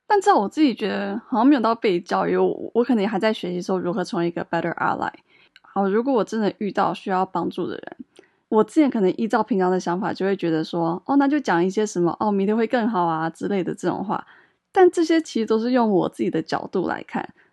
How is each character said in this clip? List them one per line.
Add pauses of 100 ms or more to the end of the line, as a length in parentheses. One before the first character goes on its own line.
但
照
我
自
己
觉
得，
好
像
没
有
到
被
教
育，
我，
我
可
能
还
在
学
习
说
如
何
成
为
一
个
better
ally。 (480)
好，
如
果
我
真
的
遇
到
需
要
帮
助
的
人， (520)
我
之
前
可
能
依
照
平
常
的
想
法，
就
会
觉
得
说
，“哦，
那
就
讲
一
些
什
么，
哦，
明
天
会
更
好
啊”
之
类
的
这
种
话。 (440)
但
这
些
其
实
都
是
用
我
自
己
的
角
度
来
看， (260)